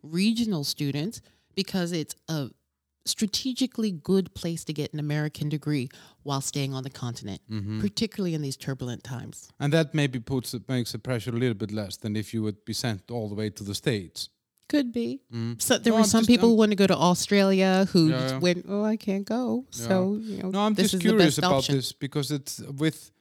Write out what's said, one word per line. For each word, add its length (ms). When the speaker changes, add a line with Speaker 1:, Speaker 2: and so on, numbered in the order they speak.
Speaker 1:
regional 600
students, 580
because 360
it's 240
a 220
strategically 840
good 420
place 300
to 100
get 200
an 60
American 500
degree 400
while 180
staying 320
on 100
the 60
continent, 520
Speaker 2:
Mm-hmm. 300
Speaker 1:
particularly 520
in 80
these 140
turbulent 480
times. 460
Speaker 2:
And 140
that 200
maybe 260
puts, 360
makes 260
the 60
pressure 320
a 80
little 160
bit 160
less 260
than 180
if 180
you 100
would 200
be 100
sent 380
all 160
the 80
way 140
to 140
the 120
States. 540
Speaker 1:
Could 240
be. 260
Speaker 2:
Mm. 280
Speaker 1:
So 180
there 120
Speaker 2:
No, 60
Speaker 1:
were 60
Speaker 2:
I'm 40
Speaker 1:
some 140
Speaker 2:
just, 80
Speaker 1:
people 180
Speaker 2:
I'm 60
Speaker 1:
who 40
wanted 200
to 100
go 0
to 80
Australia 960
who 160
Speaker 2:
Yeah, 140
Speaker 1:
just 140
Speaker 2:
yeah. 40
Speaker 1:
went, 300
"Oh, 160
I 100
can't 300
go." 480
Speaker 2:
Yeah. 140
Speaker 1:
So, 280
you 280
know, 80
Speaker 2:
No, 140
I'm 100
Speaker 1:
this 160
Speaker 2:
just 20
Speaker 1:
is 80
the 80
Speaker 2:
curious 260
Speaker 1:
best 40
Speaker 2:
about 180
Speaker 1:
option. 180
Speaker 2:
this 160
because 400
it's 280
with 380